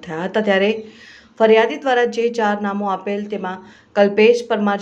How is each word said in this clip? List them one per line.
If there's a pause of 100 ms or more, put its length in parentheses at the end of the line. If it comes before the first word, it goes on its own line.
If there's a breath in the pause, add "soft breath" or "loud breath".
થયા
હતા,
ત્યારે (680 loud breath)
ફરિયાદી
દ્વારા
જે (100)
ચાર (140)
નામો
આપેલ,
તેમાં (300 loud breath)
કલ્પેશ
પરમાર,